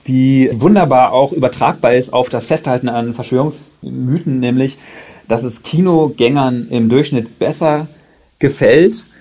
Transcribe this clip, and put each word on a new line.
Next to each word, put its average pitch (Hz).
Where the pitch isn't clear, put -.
die 131
wunderbar 131
auch 139
übertragbar 127
ist 127
auf 127
das 120
Festhalten 127
an 120
Verschwörungsmythen, 131
nämlich, 127
dass 113
es 120
Kinogängern 139
im 113
Durchschnitt 131
besser 151
gefällt, 143